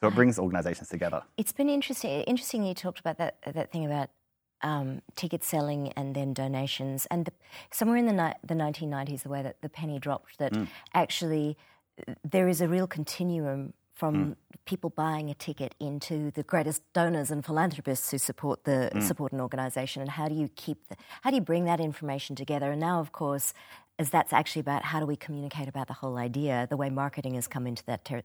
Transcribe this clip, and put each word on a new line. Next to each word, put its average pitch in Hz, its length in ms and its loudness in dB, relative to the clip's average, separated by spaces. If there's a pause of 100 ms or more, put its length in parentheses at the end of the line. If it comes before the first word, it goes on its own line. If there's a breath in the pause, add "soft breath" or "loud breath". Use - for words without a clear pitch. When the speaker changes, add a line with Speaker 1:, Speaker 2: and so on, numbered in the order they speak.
Speaker 1:
So 107 80 6
it - 20 8
Speaker 2:
Right. 104 60 2
Speaker 1:
brings 123 240 8
organisations 90 480 0
together. 87 340 -2 (140)
Speaker 2:
It's - 160 -2
been 277 160 2
interesting, 247 540 0
interesting 240 420 0
you 185 100 0
talked - 240 -6
about 160 200 -4
that, 170 240 -2
that 143 280 -4
thing 160 160 0
about, 147 240 0 (520)
um, 139 400 -2 (120)
ticket 170 300 -2
selling 147 480 0
and 139 240 -2
then 139 180 0
donations. 135 720 -2
And 170 200 0
the, 175 60 -6 (380 loud breath)
somewhere 233 280 4
in 240 80 4
the 220 60 4
ni-, 170 300 2
the 165 140 -2
nineteen 151 340 0
nineties, 139 320 -4
the 139 60 -10
way 139 140 -4
that - 200 -8
the 151 60 -8
penny 151 320 -6
dropped, - 380 -4
that 139 160 2
Speaker 1:
Mm. 107 140 0 (240 loud breath)
Speaker 2:
actually, 156 640 2 (520 soft breath)
uh, - 60 -8 (100)
there 185 240 4
is 165 120 4
a 175 80 4
real 185 180 4
continuum 156 880 -2 (200)
from 156 200 0
Speaker 1:
Mm. 147 220 2 (300)
Speaker 2:
people 180 240 -2
buying 156 400 -2
a 143 40 -6
ticket - 460 -6
into 147 520 -2
the 151 100 -4
greatest 156 400 0 (100)
donors 170 380 2
and 147 120 -2
philanthropists 151 680 0
who 139 80 0
support - 460 -2
the, 131 300 4
Speaker 1:
Mm. 104 80 2
Speaker 2:
support 139 300 0
an 135 80 -2
organisation, 131 640 -4
and 139 80 -4
how 151 180 -2
do 151 60 -2
you 156 140 0
keep - 400 -8
the, - 80 -12 (260 loud breath)
how 262 80 2
do 277 60 4
you 226 60 4
bring 170 220 4
that 170 160 4
information 143 560 -4
together? 143 360 0
And 147 80 -2
now, 170 200 2
of 147 120 -4
course, 143 420 -2 (440 loud breath)
as 147 120 0
that's - 240 6
actually 156 260 4
about 143 240 0
how 156 160 0
do 151 60 0
we 143 100 0
communicate 143 500 -6
about 135 200 -4
the - 80 -10
whole 127 240 -4
idea, 123 500 0
the 147 80 -2
way 139 140 0
marketing 135 460 -2
has 120 120 -4
come 127 180 -4
into 120 200 -6
that 117 180 -4
ter-, 120 200 -4